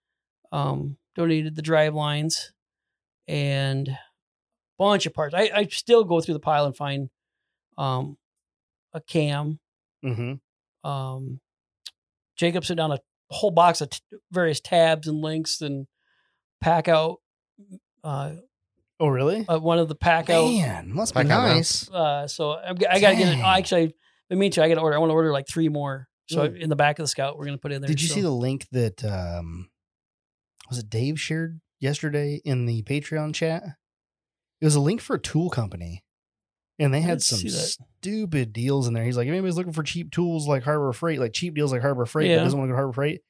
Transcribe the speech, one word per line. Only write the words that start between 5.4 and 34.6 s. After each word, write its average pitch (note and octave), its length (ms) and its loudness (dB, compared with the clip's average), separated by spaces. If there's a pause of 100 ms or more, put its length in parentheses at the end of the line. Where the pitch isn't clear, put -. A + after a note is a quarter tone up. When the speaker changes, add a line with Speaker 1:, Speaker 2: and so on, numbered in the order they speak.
Speaker 1:
I G#3 180 2
still A#3 320 6
go E3+ 180 2
through D#3+ 140 -2
the D3 40 -4
pile D3 260 2
and C3+ 100 -4
find, C#3 340 -6 (680)
um, C#3 400 -4 (760)
a D#3+ 80 -10
cam. D3+ 580 -2 (460)
Speaker 2:
Mm-hmm. B2 840 -8
Speaker 1:
Um, C3 500 -8 (960)
Jacob F3 300 0
sent F3 120 -4
down D#3+ 140 0
a C#3 80 -4 (320)
whole - 200 0
box E3+ 300 4
of C#3+ 80 -6
t-, - 100 -10 (320)
various E3+ 280 0
tabs D#3+ 480 2
and D#3 140 -2
links D#3 400 -4
and C#3 260 -6 (760)
pack E3 260 2
out, D#3+ 300 2 (840)
uh, C#3+ 300 -6 (680)
Speaker 2:
Oh, D#3+ 80 2
really? D3 400 0
Speaker 1:
uh, E3+ 120 2
one E3 200 2
of E3 80 2
the D3+ 80 -6
pack E3 340 2
out. E3 160 6
Speaker 2:
Man, G#2+ 480 0
must G#3 200 -2
be B2+ 100 2
Speaker 3:
Pack C#3+ 80 4
out, A#3 120 4
man. A3 120 6
Speaker 2:
nice. - 340 0
Speaker 1:
Uh, D3 380 0
so D3 260 -4
I've F3+ 240 -8
g-, F#3+ 80 2
I F#3 140 4
gotta G3+ 160 8
get F3+ 140 6
it. - 80 4
Speaker 2:
Dang. B2 40 0
Speaker 1:
Actually, F#3 540 2 (360)
I F#3 40 -2
mean G3 160 2
to, D#3+ 120 4
I D#3+ 60 6
gotta E3 120 4
order, D#3 140 4
I D3+ 40 2
wanna D#3+ 140 4
order, D#3+ 180 4
like, C#3 160 -2
three D#3+ 220 0
more. C#3 380 -6 (220)
So D#3 180 0
Speaker 2:
Mm. F3 140 -8
Speaker 1:
in D#3+ 80 -2
the D3+ 60 0
back D3 240 2
of E3 40 -6
the C#3+ 40 -4
Scout, C#3 300 -4
we're D3 80 -10
gonna C#3+ 120 -8
put C#3+ 140 -8
in C#3 100 -6
there, C#3 60 -8
Speaker 2:
Did D3 140 0
you E3 60 0
Speaker 1:
so. D3+ 80 -2
Speaker 2:
see G#3 60 0
the F3+ 80 2
link C3 420 -2
that, A#2+ 320 -2
um, F2 640 -6 (1000)
was B2 100 -6
it G#2+ 100 -12
Dave C3 300 -2
shared E3 400 -6 (200)
yesterday D3 640 -2
in B2+ 200 0
the A#2 180 -2
Patreon D3+ 500 -4
chat? D#3+ 300 -2 (1000)